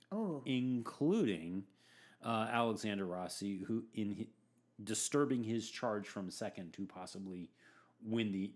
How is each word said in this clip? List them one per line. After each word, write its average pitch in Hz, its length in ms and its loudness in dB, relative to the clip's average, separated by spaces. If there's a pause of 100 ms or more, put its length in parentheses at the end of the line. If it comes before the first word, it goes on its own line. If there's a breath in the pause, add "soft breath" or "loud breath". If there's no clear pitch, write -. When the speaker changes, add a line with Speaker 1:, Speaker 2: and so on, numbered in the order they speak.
(100)
Speaker 1:
Oh. 190 360 -2
Speaker 2:
Including, 123 1160 2 (600 loud breath)
uh, 113 260 2
Alexander 107 540 2
Rossi, 90 540 -2
who 113 340 -2
in 104 260 -2
hi-, 107 80 -4 (560)
disturbing 120 600 2
his 113 260 0
charge 107 380 -2
from 92 240 -4
second 95 400 -6
to 98 120 -6
possibly 92 640 -8 (560 loud breath)
win 110 280 2
the, 98 240 0